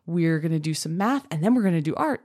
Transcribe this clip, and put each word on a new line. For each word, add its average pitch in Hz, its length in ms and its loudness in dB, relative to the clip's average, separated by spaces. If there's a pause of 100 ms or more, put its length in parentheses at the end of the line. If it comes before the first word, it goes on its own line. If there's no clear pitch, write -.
we're 165 340 0
gonna 160 200 0
do 156 140 -2
some 156 220 -4
math 240 340 -2
and 156 140 -4
then 226 100 4
we're 247 100 2
gonna 170 180 2
do 151 140 -2
art 302 300 -2